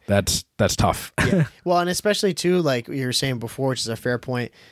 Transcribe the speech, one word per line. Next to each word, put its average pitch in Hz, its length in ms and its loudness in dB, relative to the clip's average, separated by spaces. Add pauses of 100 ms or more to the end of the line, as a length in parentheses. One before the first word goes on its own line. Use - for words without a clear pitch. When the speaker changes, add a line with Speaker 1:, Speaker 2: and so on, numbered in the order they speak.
Speaker 1:
That's, - 360 2 (140)
that's 101 180 2
tough. - 420 0
<laughs> - 80 0
Speaker 2:
Yeah. 170 200 4 (180)
Well, 175 160 2
and 175 100 0
especially, 196 440 0
too, 180 280 2
like 131 260 0
you 135 180 -4
were 123 80 -2
saying 131 260 -2
before, 131 300 -4
which 123 120 -2
is - 80 -6
a 113 60 -2
fair 123 240 -2
point, 123 320 -4 (200)